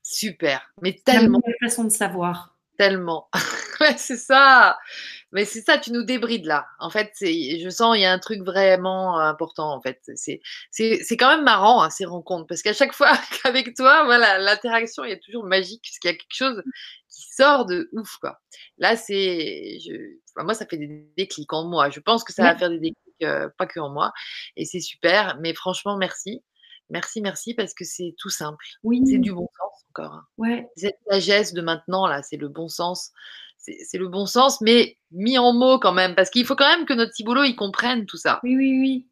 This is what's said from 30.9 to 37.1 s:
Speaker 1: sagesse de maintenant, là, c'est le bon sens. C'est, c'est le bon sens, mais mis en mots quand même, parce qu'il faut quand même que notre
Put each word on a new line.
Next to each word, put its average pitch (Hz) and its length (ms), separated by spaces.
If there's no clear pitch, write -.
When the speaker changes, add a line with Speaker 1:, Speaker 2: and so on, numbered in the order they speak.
Speaker 1:
sagesse 202 420
de 170 60
maintenant, 175 480
là, 143 160
c'est 151 140
le 143 100
bon 156 220
sens. 175 420
C'est, - 260
c'est - 140
le 185 120
bon 190 180
sens, 262 340
mais 233 340
mis 226 280
en 247 120
mots 254 280
quand 190 140
même, 185 200
parce 185 160
qu'il 247 160
faut 277 100
quand 277 220
même 330 80
que 269 80
notre 226 180